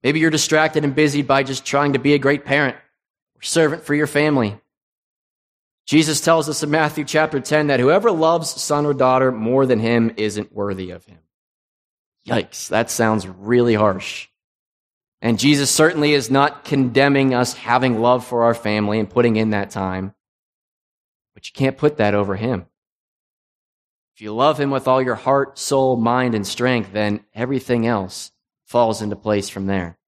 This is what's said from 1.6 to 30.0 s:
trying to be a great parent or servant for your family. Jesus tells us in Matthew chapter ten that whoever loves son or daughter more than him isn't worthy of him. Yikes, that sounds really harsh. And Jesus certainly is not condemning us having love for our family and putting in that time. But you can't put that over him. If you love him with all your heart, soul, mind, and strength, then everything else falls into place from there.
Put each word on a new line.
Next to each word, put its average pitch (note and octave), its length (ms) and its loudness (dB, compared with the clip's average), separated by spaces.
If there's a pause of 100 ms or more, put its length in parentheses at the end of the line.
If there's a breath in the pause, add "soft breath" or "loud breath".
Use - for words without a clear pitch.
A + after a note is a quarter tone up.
trying C#3+ 280 0
to C#3 40 0
be C#3+ 160 2
a D3 40 2
great C#3 260 0
parent C#3 320 0 (600)
or - 60 -20
servant D#3+ 420 0
for D3 100 -2
your D3+ 120 0
family. C#3+ 540 0 (1300)
Jesus D3+ 340 2
tells D#3+ 280 2
us D3 140 -6
in D3 80 -4
Matthew D3+ 340 0
chapter D#3 360 0
ten D3+ 260 0
that C3+ 140 2
whoever F#3+ 320 4
loves D#3+ 380 0 (120)
son D3 240 -2
or C#3+ 80 0
daughter B2+ 380 2
more B2 340 0
than A#2+ 140 2
him A#2 360 2
isn't G#2 360 -4
worthy F#2+ 380 -8
of F2 160 -16
him. F2+ 120 -20 (1080)
Yikes, - 400 -6
that A2+ 240 -2
sounds A2 340 0
really A2 480 0
harsh. G2+ 540 -2 (920)
And A2+ 160 0
Jesus C#3+ 320 2
certainly D#3 420 2
is C3 180 -2
not C#3 340 2
condemning C3+ 680 2
us B2 200 0
having B2 460 0
love A#2+ 240 2
for A#2 200 -2
our A#2 100 4
family G#2+ 440 -2
and G#2+ 120 -4
putting A#2+ 260 2
in A2 140 0
that G2+ 200 -4
time. F#2+ 440 -6 (1200)
But - 120 -20
you - 60 -16
can't C3+ 240 -2
put D3 220 0
that G#2 160 2
over G2+ 220 0
him. A2 300 -6 (1500)
If - 80 -20
you G#2+ 120 -10
love C3+ 240 2
him C#3+ 120 -2
with C3+ 160 -2
all C3 160 2
your B2 140 -2
heart, C#3 420 -2
soul, C3+ 380 0
mind, A#2+ 380 0
and G2+ 120 -4
strength, A#2+ 460 -2
then G#2 320 -4 (100)
everything B2 520 -2
else G2+ 460 -4 (320)
falls A2 380 0
into G2+ 140 -6
place G#2 320 -2
from G2 180 -8
there. F2+ 420 -4